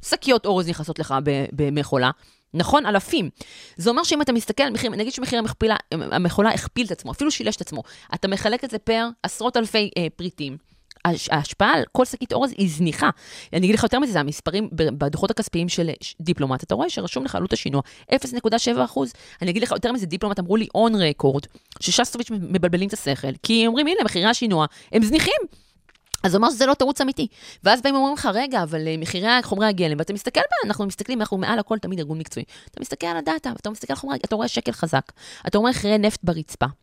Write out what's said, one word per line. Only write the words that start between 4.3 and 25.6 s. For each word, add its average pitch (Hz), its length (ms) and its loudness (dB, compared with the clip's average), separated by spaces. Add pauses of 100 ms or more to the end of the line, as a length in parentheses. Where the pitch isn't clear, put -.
מסתכל 233 300 0
על 262 100 0
מחיר, 226 180 -2
נגיד 214 220 -4
שמחיר 254 260 -2
המכפילה, 220 380 0 (140)
המכולה 175 600 2
הכפיל - 360 -2
את 208 40 -6
עצמו, - 220 -8
אפילו 285 180 0
שילש 220 260 -2
את - 40 -8
עצמו, 156 220 -10 (320)
אתה - 140 -2
מחלק 214 360 0
את 254 60 -6
זה 214 80 -6
פר 226 300 0 (140)
עשרות 220 340 -2
אלפי, 214 420 0
אה, 175 80 0 (100)
פריטים. 147 400 -8 (480)
הש-, - 260 0
ההשפעה 156 440 2
על 147 80 4 (100)
כל 254 120 4
שקית - 280 -6
אורז - 240 0
היא 190 140 2
זניחה. 151 400 2 (420)
אני 180 140 4
אגיד 208 80 6
לך 214 80 2
יותר 240 160 2
מזה, 269 140 0
זה 170 80 2
המספרים 160 520 -2
ב-, 156 260 0
בדוחות 147 320 0
הכספיים - 380 -2
של 170 220 -2 (100)
ש-, - 200 -14
דיפלומט. 151 420 0
אתה - 120 -2
רואה 294 160 0
שרשום 240 340 -4
לך 269 100 -6
עלות 185 180 -2
השינוע, - 300 0 (320)
אפס 262 180 0
נקודה 233 260 0
שבע 247 260 0
אחוז. 254 280 -2 (300)
אני 185 80 0
אגיד 185 120 -2
לך 233 80 0
יותר 214 220 0
מזה, 226 140 -4
דיפלומט 190 320 -4
אמרו 185 180 -2
לי 220 100 -2 (100)
on 226 160 4
record, 147 540 2 (340)
ששסטוביץ' 240 500 0
מבלבלים 180 580 0
את - 40 -10
השכל, 135 400 -4 (100)
כי 226 240 4
אומרים, 247 200 2
"הנה, 359 180 2
מחירי 190 220 0
השינוע 214 400 2 (260)
הם 226 100 6
זניחים." 311 380 2 (840)